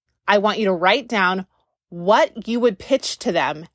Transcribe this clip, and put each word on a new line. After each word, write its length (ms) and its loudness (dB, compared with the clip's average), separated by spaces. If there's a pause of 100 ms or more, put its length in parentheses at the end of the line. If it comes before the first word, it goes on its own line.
(280)
I 120 4
want 180 0
you 80 -2
to 80 0
write 340 0
down 380 0 (440)
what 580 0
you 120 -2
would 200 0
pitch 400 -4
to 120 -4
them 440 -4